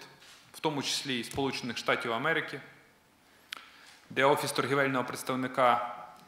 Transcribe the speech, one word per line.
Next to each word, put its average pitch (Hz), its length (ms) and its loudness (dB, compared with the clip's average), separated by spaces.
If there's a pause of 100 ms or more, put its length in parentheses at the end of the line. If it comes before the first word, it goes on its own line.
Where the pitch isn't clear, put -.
(520)
в - 80 -16
тому 143 220 0
числі 127 380 -2
і 110 40 -4
Сполучених 127 540 -4
Штатів 123 340 0
Америки, 143 480 -2 (1500)
де 131 140 2
Офіс 143 280 4
торгівельного 135 520 2
представника 127 920 2 (320)